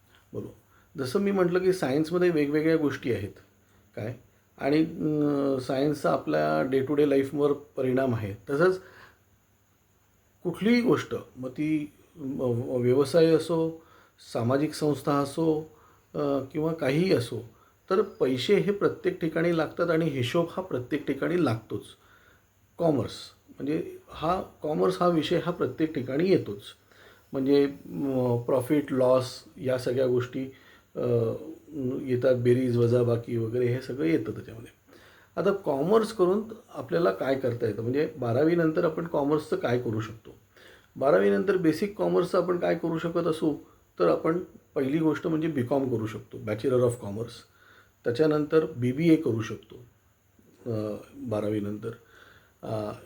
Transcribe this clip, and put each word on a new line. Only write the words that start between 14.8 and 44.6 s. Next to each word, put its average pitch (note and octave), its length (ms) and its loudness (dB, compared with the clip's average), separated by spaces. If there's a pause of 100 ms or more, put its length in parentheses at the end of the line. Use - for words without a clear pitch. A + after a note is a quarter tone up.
असो, D#3 680 -2 (360)
अ, C#3+ 240 -2 (140)
किंवा D#3+ 200 -2
काहीही D#3+ 400 2
असो, A#2 380 -2 (400)
तर F#3+ 120 4
पैसे C3+ 540 2
हे F3+ 160 2
प्रत्येक F3+ 480 -2
ठिकाणी E3 360 0
लागतात E3 340 -2
आणि D#3+ 160 2
हिशोब C#3 440 0
हा - 120 -6
प्रत्येक C3 440 -4
ठिकाणी D3+ 380 0
लागतोच. A#2 380 -2 (960)
कॉमर्स D3 340 0 (360)
म्हणजे D3 480 -6 (120)
हा, F3+ 340 -4 (200)
कॉमर्स F3+ 380 0
हा F3+ 80 4
विषय E3 360 2
हा F3 80 -2
प्रत्येक D#3 420 -2
ठिकाणी C#3 360 0
येतोच. G#2 320 0 (720)
म्हणजे, C#3 320 4 (220)
अ, C3+ 500 0
प्रॉफिट, C#3+ 560 0
लॉस B2+ 320 4 (320)
या B2+ 220 -2
सगळ्या B2+ 280 0
गोष्टी, B2+ 460 -2 (440)
अ, - 100 -4 (960)
येतात, B2+ 340 2
बेरीज, B2 400 2
वजाबाकी A#2 600 2
वगैरे A2+ 300 0
हे A#2+ 140 0
सगळं C3 240 -6
येतं C#3 280 0
त्याच्यामध्ये. A2 380 -14 (640)
आता F#3 160 0
कॉमर्स G3 600 0
करून F#3 300 2 (320)
आपल्याला F3+ 360 0
काय C3+ 240 0
करता A#2+ 320 -2
येतं, A2 160 -4
म्हणजे C3+ 360 0
बारावी C3 380 2
नंतर E3 280 2
आपण E3 220 -2
कॉमर्सचं D3+ 500 0
काय B2 220 0
करू A2+ 220 -2
शकतो? - 380 -12 (580)
बारावी F3+ 340 4
नंतर G3 260 2
बेसिक E3+ 400 0
कॉमर्सचं F3 460 2
आपण F3+ 160 0
काय F3 160 0
करू E3 240 -2
शकत E3+ 280 -2
असू, D#3+ 280 0 (440)
तर F3 100 4
आपण D#3+ 300 2 (360)